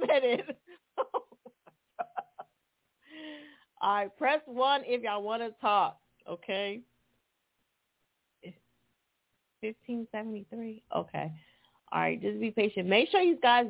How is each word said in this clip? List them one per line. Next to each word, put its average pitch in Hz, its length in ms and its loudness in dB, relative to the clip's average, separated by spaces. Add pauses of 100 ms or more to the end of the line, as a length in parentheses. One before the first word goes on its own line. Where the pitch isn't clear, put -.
minute. 262 480 2 (440)
<laughs> 523 60 0 (2750)
All 202 140 2
right, 202 220 -2
press 302 280 0
one 269 400 2
if 247 160 -2
y'all 208 220 -4
wanna 226 260 -4 (100)
talk, 208 380 2 (320)
okay? 202 520 -6 (2750)
Fifteen 226 520 -8
seventy-three? 220 720 -10 (120)
Okay. 160 360 -4 (600)
All 165 100 0
right, 165 200 0
just 208 180 -2
be 220 120 -2
patient. 202 360 0
Make 220 220 4
sure 392 120 4
you 349 200 4
guys 240 280 6